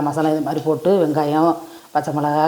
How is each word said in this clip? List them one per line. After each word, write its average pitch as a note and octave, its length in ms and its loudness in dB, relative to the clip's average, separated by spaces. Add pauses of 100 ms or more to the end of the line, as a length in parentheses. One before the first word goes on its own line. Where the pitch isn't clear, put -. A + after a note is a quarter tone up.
மசாலா D#3 260 0
இது D3+ 140 -2
மாதிரி D3 180 -4
போட்டு D#3 240 0 (120)
வெங்காயம், D3+ 500 2 (420)
பச்சை D3+ 240 -2
மிளகா, D3 300 0